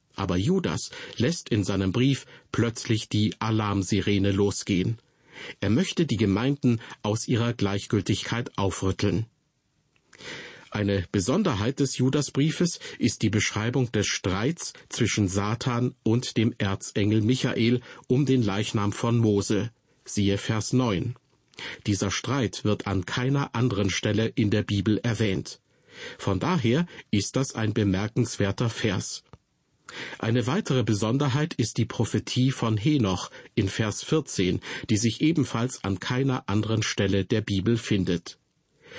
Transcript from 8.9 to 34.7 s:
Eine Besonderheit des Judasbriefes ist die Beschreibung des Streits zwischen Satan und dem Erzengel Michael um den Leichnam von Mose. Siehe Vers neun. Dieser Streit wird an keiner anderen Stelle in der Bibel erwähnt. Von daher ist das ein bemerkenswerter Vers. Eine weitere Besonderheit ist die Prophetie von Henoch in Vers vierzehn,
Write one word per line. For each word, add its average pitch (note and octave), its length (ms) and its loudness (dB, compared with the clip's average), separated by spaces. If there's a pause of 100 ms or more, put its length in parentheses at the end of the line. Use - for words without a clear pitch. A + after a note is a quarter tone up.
Eine G2 400 0
Besonderheit B2 680 0
des C#3 160 0
Judasbriefes D3 840 0 (200)
ist - 240 0
die G#2+ 80 2
Beschreibung A2+ 600 0
des G#2 160 0
Streits G#2 680 -2 (140)
zwischen G#2+ 400 0
Satan A#2 720 -2
und A#2 340 0
dem A2+ 220 2
Erzengel G#2 640 0
Michael A#2+ 600 2 (260)
um C3+ 200 2
den C3 160 4
Leichnam G2+ 500 0
von A#2 260 0
Mose. G#2+ 520 2 (340)
Siehe G2 340 0
Vers - 340 -2
neun. A#2+ 440 0 (680)
Dieser G2+ 240 0
Streit A#2 540 -2
wird G#2 220 0
an F#2+ 200 -2
keiner C#3 480 -2
anderen G#2 360 0
Stelle G#2+ 360 0
in G#2+ 240 2
der G#2+ 120 2
Bibel G2+ 360 2
erwähnt. G2+ 640 -2 (560)
Von F#2 240 -2
daher D3 460 2 (240)
ist - 260 0
das C3+ 180 0
ein G#2+ 200 -2
bemerkenswerter G#2 960 0
Vers. - 520 -4 (960)
Eine A2+ 280 0
weitere C3+ 380 0
Besonderheit A#2+ 680 0
ist - 240 -2
die A2+ 80 2
Prophetie A#2+ 640 0
von A#2 260 0
Henoch G#2 540 0 (240)
in G#2 140 2
Vers G#2+ 340 -2
vierzehn, G2 580 0 (300)